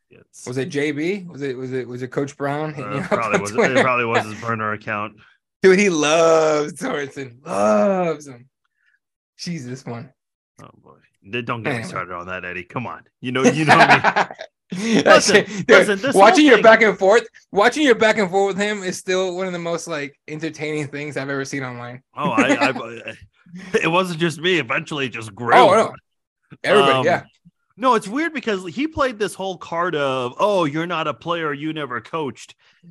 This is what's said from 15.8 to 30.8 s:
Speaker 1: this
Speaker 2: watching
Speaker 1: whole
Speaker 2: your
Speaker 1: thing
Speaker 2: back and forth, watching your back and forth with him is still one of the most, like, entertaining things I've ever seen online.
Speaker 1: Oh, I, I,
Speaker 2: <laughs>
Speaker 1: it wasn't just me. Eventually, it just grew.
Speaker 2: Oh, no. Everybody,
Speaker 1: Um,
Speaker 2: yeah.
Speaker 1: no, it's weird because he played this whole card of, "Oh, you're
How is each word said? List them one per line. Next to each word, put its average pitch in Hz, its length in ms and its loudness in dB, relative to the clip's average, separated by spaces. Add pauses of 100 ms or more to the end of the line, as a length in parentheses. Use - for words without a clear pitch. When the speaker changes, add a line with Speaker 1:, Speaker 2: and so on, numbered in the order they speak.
Speaker 1:
this 190 140 -2
Speaker 2:
watching 220 300 8
Speaker 1:
whole 294 60 8
Speaker 2:
your 233 80 8
Speaker 1:
thing 190 40 -2
Speaker 2:
back 220 200 8
and 196 160 4
forth, 214 280 4 (240)
watching 233 320 2
your 247 140 6
back 220 220 2
and 185 120 0
forth 196 260 0
with 202 80 -2
him 208 200 -4
is 180 120 -6
still 185 400 -2
one 190 120 -4
of 180 40 -8
the 175 60 -6
most, 170 300 -6
like, 143 280 -8 (120)
entertaining 151 580 -6
things 143 300 -10
I've 135 120 -6
ever 139 160 -4
seen 135 200 -8
online. 123 380 -12 (140)
Speaker 1:
Oh, 139 140 -4
I, 135 400 2
I, 113 440 -10 (600)
Speaker 2:
<laughs> 214 80 0
Speaker 1:
it 165 80 0
wasn't 175 300 0
just 165 200 -2
me. 175 200 0
Eventually, 139 460 -6
it - 40 -4
just 110 240 -14
grew. 117 200 -2
Speaker 2:
Oh, 233 180 8
no. 208 200 2 (720)
Everybody, 180 360 4
Speaker 1:
Um, 131 60 0
Speaker 2:
yeah. 165 180 0 (540)
Speaker 1:
no, 247 180 2
it's 214 120 -2
weird 302 260 -4
because 208 320 -4
he 190 220 -6
played 269 320 -4
this 202 160 -4
whole 190 240 -8
card 170 380 -4
of, 131 420 -2
"Oh, 190 280 2
you're 156 200 -4